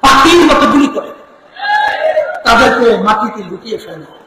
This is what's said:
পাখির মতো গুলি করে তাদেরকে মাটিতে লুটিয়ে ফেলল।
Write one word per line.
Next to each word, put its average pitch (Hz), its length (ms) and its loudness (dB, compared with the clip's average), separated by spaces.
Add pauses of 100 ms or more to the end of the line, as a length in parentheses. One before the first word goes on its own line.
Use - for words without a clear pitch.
পাখির 320 460 4
মতো 277 240 2
গুলি 277 240 2
করে - 160 -8 (1300)
তাদেরকে 240 420 2 (200)
মাটিতে 214 340 -2 (100)
লুটিয়ে 190 340 -12
ফেলল। 156 220 -18 (200)